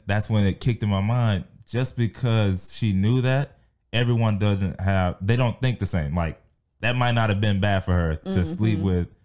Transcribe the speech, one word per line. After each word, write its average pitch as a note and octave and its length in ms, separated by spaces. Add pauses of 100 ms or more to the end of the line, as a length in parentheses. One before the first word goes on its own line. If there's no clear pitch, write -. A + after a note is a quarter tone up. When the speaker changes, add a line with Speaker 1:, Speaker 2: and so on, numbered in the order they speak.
Speaker 1:
that's G#2 240
when G#2+ 160
it F#2+ 140
kicked A#2 240
in G#2 60
my G2 120
mind. A2 440 (200)
Just B2 320
because A2 800
she G#2+ 180
knew G#2+ 280
that, C3 360 (340)
everyone A#2 460
doesn't G2 420
have, F#2+ 420
they G2+ 140
don't B2 260
think B2+ 180
the G2+ 60
same. D#2 300
Like, E2 240 (420)
that A#2+ 140
might A#2+ 180
not A2+ 160
have G2+ 120
been G#2 200
bad G2 240
for F2+ 80
her E2 240
to F#2 280
sleep G2 340
Speaker 2:
Mm-hmm. G2 60
Speaker 1:
with. F2+ 220 (180)